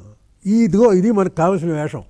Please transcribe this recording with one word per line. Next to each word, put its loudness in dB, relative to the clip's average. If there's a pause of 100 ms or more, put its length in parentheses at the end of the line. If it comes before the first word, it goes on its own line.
(460)
ఈ 2
ఇదిగో 4
ఇది 2
మనకు -2
కావాల్సిన -2
వేషం. -8